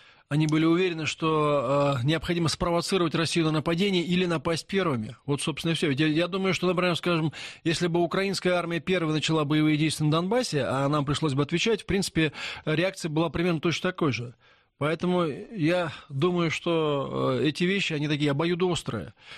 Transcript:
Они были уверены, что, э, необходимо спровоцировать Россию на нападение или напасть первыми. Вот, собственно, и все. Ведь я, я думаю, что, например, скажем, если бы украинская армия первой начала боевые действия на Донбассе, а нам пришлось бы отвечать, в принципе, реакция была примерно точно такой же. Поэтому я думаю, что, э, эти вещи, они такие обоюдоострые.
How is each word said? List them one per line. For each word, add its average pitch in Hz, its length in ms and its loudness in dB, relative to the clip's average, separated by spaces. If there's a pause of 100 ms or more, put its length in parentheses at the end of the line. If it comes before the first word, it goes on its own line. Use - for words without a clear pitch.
(300)
Они 151 160 4
были 156 180 4
уверены, 165 400 2
что, 143 960 2
э, 120 60 -2
необходимо 165 420 0
спровоцировать 170 640 0
Россию 160 300 0
на 156 80 2
нападение 170 500 0
или 180 220 0
напасть 165 420 -2
первыми. 143 500 -2 (100)
Вот, 143 160 -2
собственно, 165 300 -2
и - 20 0
все. 165 140 0
Ведь 135 120 0
я, 156 60 4
я 160 220 2
думаю, 190 260 0
что, 180 120 -2
например, 180 300 2
скажем, 165 380 0 (280)
если 170 260 0
бы 170 120 0
украинская 185 540 0
армия 170 260 -2
первой 175 320 0
начала 156 320 0
боевые 151 320 4
действия 156 300 0
на 147 60 4
Донбассе, 175 520 0
а 135 240 0
нам 147 160 0
пришлось 143 300 0
бы 143 80 2
отвечать, 180 400 0
в - 40 -20
принципе, 170 460 0 (320)
реакция 165 460 -2
была 160 180 0
примерно 170 320 0
точно 175 300 -2
такой 160 220 0
же. 120 220 -8 (420)
Поэтому 175 460 0
я 175 680 -2 (160)
думаю, 170 420 0
что, 139 920 0
э, 127 60 2
эти 156 160 -2
вещи, 185 300 0
они 147 160 -2
такие 143 240 0
обоюдоострые. 165 800 -2 (240)